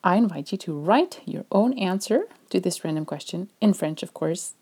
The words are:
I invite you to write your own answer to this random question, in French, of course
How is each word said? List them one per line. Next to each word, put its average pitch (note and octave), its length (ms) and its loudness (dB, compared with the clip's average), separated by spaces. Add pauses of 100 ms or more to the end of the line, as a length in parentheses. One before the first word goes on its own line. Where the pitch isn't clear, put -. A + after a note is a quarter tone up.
I F3+ 120 4
invite F3 360 2
you G3 80 -4
to D3+ 180 -6
write A3+ 480 2
your - 260 -6
own B3 260 2
answer G3+ 480 0 (240)
to A3+ 100 0
this F3+ 240 -4
random D#3 220 -2
question, E3+ 440 -8 (100)
in G#3 140 6
French, D#3 300 -4
of - 100 -12
course D#3+ 480 -4